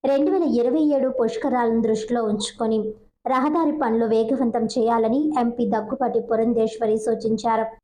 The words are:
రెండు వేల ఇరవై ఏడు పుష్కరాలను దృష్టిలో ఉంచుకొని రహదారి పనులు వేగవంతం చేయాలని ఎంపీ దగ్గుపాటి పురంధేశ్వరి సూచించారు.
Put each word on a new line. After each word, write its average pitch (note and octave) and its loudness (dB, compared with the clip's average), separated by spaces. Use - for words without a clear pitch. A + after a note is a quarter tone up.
రెండు C#4 2
వేల F#4 2
ఇరవై B3 2
ఏడు C#4 2
పుష్కరాలను A#3 0
దృష్టిలో A3+ 0
ఉంచుకొని A3 -2
రహదారి D4 2
పనులు A3+ 0
వేగవంతం A3+ 0
చేయాలని A#3 0
ఎంపీ A#3+ 0
దగ్గుపాటి A3+ -2
పురంధేశ్వరి A3 0
సూచించారు. A3 -2